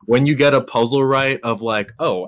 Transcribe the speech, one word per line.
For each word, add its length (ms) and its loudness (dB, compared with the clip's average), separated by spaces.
when 200 2
you 80 2
get 220 2
a 60 2
puzzle 440 0
right, 380 0
of, 180 -4
like, 380 -4
"Oh, 280 -4